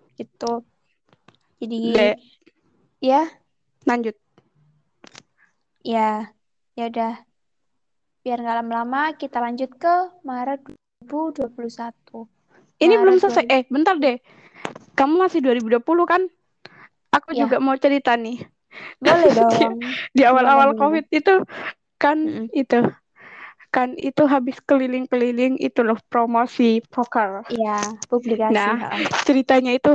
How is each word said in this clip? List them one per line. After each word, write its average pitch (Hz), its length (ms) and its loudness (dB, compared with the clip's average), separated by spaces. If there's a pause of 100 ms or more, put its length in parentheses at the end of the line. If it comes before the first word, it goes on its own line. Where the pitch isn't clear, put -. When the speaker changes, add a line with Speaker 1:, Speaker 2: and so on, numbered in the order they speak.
(180)
Speaker 1:
gitu. 233 460 -8 (960)
Jadi, 226 340 -4
Speaker 2:
Dek. 214 220 2 (840)
Speaker 1:
ya. 277 300 2 (580)
Speaker 2:
Lanjut. 240 300 -2 (1700)
Speaker 1:
Ya, 220 480 -4 (420)
ya 233 160 -8
udah. 226 240 -6 (1120)
Biar 240 160 -6
nggak 233 240 -4
lama-lama, 240 500 -4
kita 269 240 -8
lanjut 240 380 -6
ke 349 180 0 (300)
Maret 269 400 -8
dua - 140 -20 (260)
ribu 285 160 -8 (160)
dua 269 160 -6
puluh 240 160 -12
satu. 233 560 -16 (560)
Speaker 2:
Ini 370 160 6
belum 381 240 6
Speaker 1:
Maret - 20 2
Speaker 2:
selesai. 311 220 0
Speaker 1:
dua 233 100 2
ribu. 262 60 4
Speaker 2:
Eh, 247 80 -8
bentar 320 320 0
deh. 262 160 0 (800)
Kamu 277 240 2
masih 339 240 0
dua 254 80 2
ribu 233 160 -2
dua 233 160 0
puluh 339 240 0
kan? 359 160 0 (880)
Aku 294 240 -2
Speaker 1:
Ya. 277 80 0
Speaker 2:
juga 247 160 0
mau 269 160 0
cerita 269 400 2
nih. 233 240 -10 (580)
Speaker 1:
Boleh 311 380 4
Speaker 2:
<laughs> 226 160 4
Di, 226 180 2
Speaker 1:
dong. 226 80 -10 (380)
Speaker 2:
di 269 100 6
awal-awal 269 480 6
Speaker 1:
Gimana, - 0 -
gimana? 220 80 -2
Speaker 2:
covid 302 220 0 (100)
itu 311 200 4 (680)
kan 294 180 2
Speaker 1:
Mm-mm. 226 320 -6
Speaker 2:
itu. 240 300 0 (960)
Kan 254 240 -2
itu 277 320 -2
habis 262 320 0
keliling-keliling 254 960 0
itu 254 240 -2
loh, 220 240 0
promosi 233 720 0 (160)
proker. 214 560 -4
Speaker 1:
Iya, 214 320 -4 (240)
publikasi, 220 480 -2
Speaker 2:
Nah, 208 240 0
Speaker 1:
heeh. 208 240 -8 (240)
Speaker 2:
ceritanya 262 480 2
itu 262 200 2